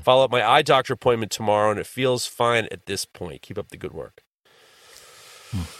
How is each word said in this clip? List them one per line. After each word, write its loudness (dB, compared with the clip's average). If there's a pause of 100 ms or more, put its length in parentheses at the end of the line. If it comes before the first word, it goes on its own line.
Follow 6
up 0
my 0
eye 6
doctor 2
appointment 0
tomorrow 2
and -4
it -8
feels -2
fine 0
at -14
this -6
point. -14
Keep -14
up -10
the -18
good -12
work. -16 (1600)